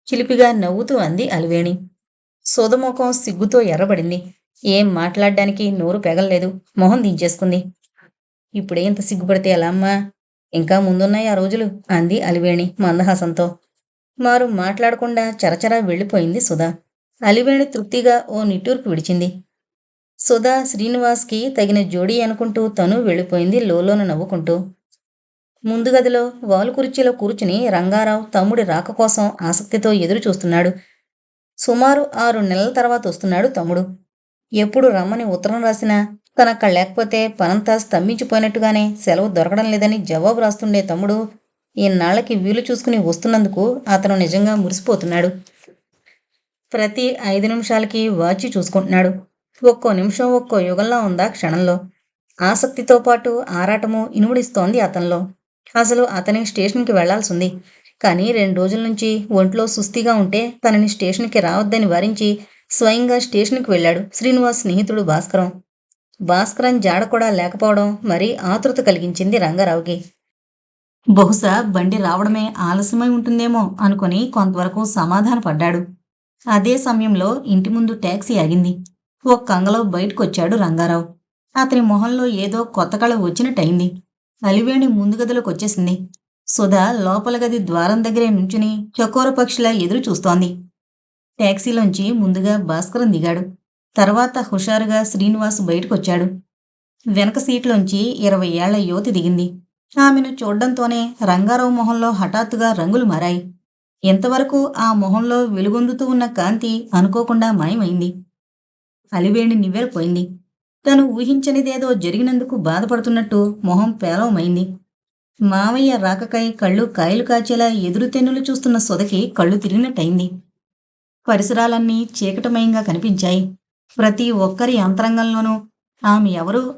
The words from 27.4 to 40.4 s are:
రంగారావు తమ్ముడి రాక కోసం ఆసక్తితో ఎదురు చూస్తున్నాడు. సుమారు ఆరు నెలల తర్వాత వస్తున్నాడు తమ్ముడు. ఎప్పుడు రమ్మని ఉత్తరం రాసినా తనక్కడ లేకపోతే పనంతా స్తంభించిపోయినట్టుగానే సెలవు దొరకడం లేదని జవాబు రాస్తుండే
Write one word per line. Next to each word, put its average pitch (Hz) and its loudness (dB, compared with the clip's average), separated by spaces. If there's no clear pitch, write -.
రంగారావు 214 0
తమ్ముడి 214 0
రాక 180 -4
కోసం 214 0
ఆసక్తితో 208 -2
ఎదురు 202 0
చూస్తున్నాడు. 175 0
సుమారు 269 2
ఆరు 226 0
నెలల 196 0
తర్వాత 240 0
వస్తున్నాడు 185 -2
తమ్ముడు. 175 -4
ఎప్పుడు 214 2
రమ్మని 208 0
ఉత్తరం 208 -4
రాసినా 208 0
తనక్కడ 226 2
లేకపోతే 214 0
పనంతా 214 0
స్తంభించిపోయినట్టుగానే 214 0
సెలవు 190 0
దొరకడం 190 0
లేదని 214 0
జవాబు 185 0
రాస్తుండే 208 0